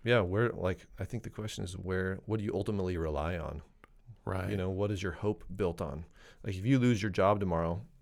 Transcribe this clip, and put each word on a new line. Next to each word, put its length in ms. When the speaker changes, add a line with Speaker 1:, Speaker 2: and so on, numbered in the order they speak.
Speaker 1:
Yeah, 180
where, 300
like, 340
I 60
think 180
the 80
question 320
is 100
where, 540
what 100
do 80
you 80
ultimately 440
rely 420
on? 240
Speaker 2:
Right. 240
Speaker 1:
You 80
know, 120
what 220
is 100
your 120
hope 300
built 260
on? 240
Like, 120
if 120
you 100
lose 240
your 100
job 280
tomorrow 420